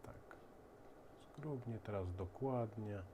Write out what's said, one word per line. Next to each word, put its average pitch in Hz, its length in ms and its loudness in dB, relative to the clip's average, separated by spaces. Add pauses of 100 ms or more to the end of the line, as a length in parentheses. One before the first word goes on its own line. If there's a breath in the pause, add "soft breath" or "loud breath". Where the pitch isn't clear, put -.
Tak. - 320 -10 (1000)
Zgrubnie, 123 460 0
teraz 92 320 4
dokładnie. 107 840 4 (140)